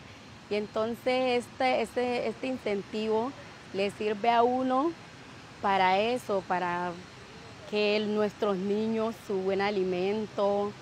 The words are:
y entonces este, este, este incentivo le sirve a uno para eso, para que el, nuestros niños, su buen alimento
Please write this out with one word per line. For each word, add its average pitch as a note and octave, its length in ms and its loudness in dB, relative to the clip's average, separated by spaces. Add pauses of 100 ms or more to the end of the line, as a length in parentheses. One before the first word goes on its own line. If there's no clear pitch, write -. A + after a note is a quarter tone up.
(500)
y G3+ 60 0
entonces A#3+ 920 0
este, B3+ 360 2
este, B3 460 -2
este A3+ 200 -4
incentivo A3 840 -2 (420)
le G3 180 0
sirve G#3 380 0
a A#3 140 8
uno C4 480 4 (720)
para F#3+ 380 6
eso, A3 480 0
para F3+ 440 0 (800)
que G#3 260 4
el, G#3 160 0
nuestros G#3 440 2
niños, A3 580 0 (100)
su G#3 100 -2
buen F#3+ 260 2
alimento G3+ 1080 2 (100)